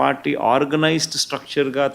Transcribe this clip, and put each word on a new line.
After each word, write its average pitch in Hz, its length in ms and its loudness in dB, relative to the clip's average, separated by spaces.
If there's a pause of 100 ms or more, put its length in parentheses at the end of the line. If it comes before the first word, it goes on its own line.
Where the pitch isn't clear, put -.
పార్టీ 139 300 0 (220)
ఆర్గనైజ్డ్ 156 720 2
స్ట్రక్చర్‌గా 139 600 -2 (100)